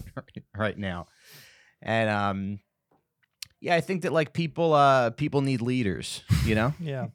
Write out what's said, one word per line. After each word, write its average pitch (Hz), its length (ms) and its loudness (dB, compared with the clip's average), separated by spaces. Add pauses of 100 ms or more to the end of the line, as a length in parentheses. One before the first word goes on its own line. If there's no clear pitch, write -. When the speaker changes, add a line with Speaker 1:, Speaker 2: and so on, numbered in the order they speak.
(560)
Speaker 1:
right 107 200 -4
now." 90 300 -8 (760)
And, 110 300 0
um, 101 480 -2 (1040)
yeah, 170 160 0
I 165 40 2
think 185 220 -4
that, 156 100 -2
like, 156 200 0
people, 165 420 0
uh, 135 360 6
people 143 320 -2
need 131 200 0
leaders, 117 600 -2 (220)
you 110 100 2
know? 120 220 2
Speaker 2:
<laughs> - 40 -14
Yeah. 135 340 -8